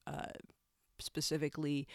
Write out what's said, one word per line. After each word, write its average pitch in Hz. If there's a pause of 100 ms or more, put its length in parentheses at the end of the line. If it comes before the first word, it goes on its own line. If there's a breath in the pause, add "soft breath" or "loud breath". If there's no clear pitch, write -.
uh, - (640)
specifically 147